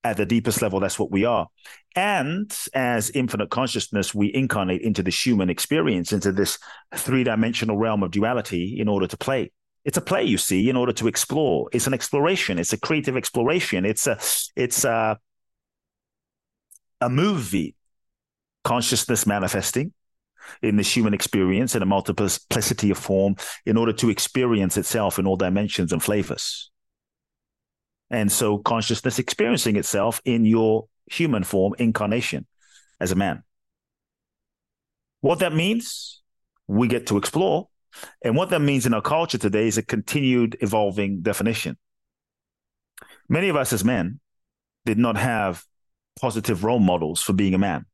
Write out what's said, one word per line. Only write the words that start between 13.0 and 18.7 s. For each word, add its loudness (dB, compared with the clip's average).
exploration. -2
It's -2
a, -2
it's 0
a, 0
a 0
movie, 0
consciousness 0